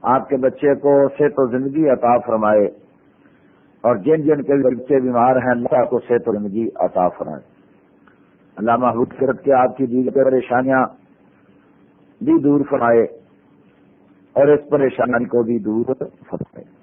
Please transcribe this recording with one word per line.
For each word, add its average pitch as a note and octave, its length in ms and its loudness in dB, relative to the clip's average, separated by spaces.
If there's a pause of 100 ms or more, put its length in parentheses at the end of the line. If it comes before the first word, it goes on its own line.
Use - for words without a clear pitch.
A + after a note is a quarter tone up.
آپ C3 260 0
کے C#3 80 -2
بچے C3 380 0
کو C#3+ 160 -2 (280)
صحت C#3+ 200 0
و C3+ 80 2
زندگی C#3 420 -2
عطا B2 300 2
فرمائے، G#2+ 480 0 (1160)
اور A#2+ 120 2
جن D3+ 260 0
جن D3 200 0
کے C3+ 200 0
بچے C3 380 0
بیمار B2+ 360 2
ہیں، B2 140 0
اللہ A#2+ 400 0
کو A#2+ 80 0 (100)
صحت A#2+ 200 0
و A2+ 40 0
زندگی G#2 420 -4
عطا F2+ 340 0
فرمائے۔ D#2 340 -10 (1120)
اللہ A2+ 200 0
محبوب A#2+ 420 0
کرت C3 260 -2
کے C#3 80 2
آپ B2+ 240 2
کی C3+ 100 -4
دیگر B2+ 380 0
پریشانیاں C3 600 0 (1400)
بھی D#3 220 2
دور C#3+ 180 2 (100)
فرمائے A#2 320 2 (1300)
اور C#3 120 4
اس D3 220 2
پریشانی B2 540 0
کو A#2+ 180 0
بھی A#2 160 -2
دور A2 260 -2 (460)
فرمائے۔ - 340 -12 (180)